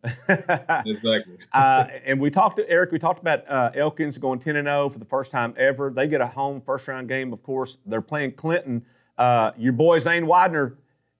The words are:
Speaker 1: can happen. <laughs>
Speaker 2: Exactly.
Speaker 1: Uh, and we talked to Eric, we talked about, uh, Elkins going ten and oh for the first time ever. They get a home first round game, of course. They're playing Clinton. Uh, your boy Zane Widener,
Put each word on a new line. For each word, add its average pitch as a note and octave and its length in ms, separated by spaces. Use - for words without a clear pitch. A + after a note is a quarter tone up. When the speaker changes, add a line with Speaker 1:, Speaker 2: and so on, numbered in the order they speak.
Speaker 1:
can F#3+ 100
happen. D#3+ 460
<laughs> - 20
Speaker 2:
Exactly. G#2+ 480
Speaker 1:
Uh, C3 340
and C3+ 160
we C#3+ 100
talked F#3 280
to G#3 100
Eric, F3+ 240
we D#3+ 60
talked F3 220
about, D#3+ 280
uh, C3 260
Elkins D3 440
going C3 200
ten D3 180
and C#3+ 120
oh C#3+ 220
for C3+ 80
the A2 60
first C3 280
time A#2+ 240
ever. C3+ 340
They C3 160
get D3 140
a B2 60
home C#3 380
first C3+ 240
round C3 200
game, C3 240
of G#2+ 100
course. C3 440
They're A2 160
playing C#3+ 300
Clinton. C#3 520
Uh, A#2+ 400
your B2 140
boy D#3+ 260
Zane E3+ 280
Widener, D#3+ 520